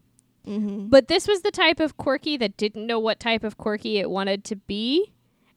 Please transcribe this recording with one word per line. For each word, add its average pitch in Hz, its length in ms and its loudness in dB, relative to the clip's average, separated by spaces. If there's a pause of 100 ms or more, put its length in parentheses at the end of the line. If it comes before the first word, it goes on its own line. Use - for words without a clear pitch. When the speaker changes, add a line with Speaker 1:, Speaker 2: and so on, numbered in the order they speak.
(460)
Speaker 1:
Mm-hmm. 208 420 -6
Speaker 2:
But 262 180 8
this 339 220 0
was 403 140 2
the 415 100 0
type 330 260 2
of 311 180 0
quirky 294 420 -2
that 208 180 -2
didn't 214 300 -4
know 233 120 -2
what 220 220 -2
type 226 240 -2
of 214 120 -6
quirky 214 420 -4
it 175 120 -2
wanted 196 360 -2
to 208 100 -6
be. 233 560 -2 (440)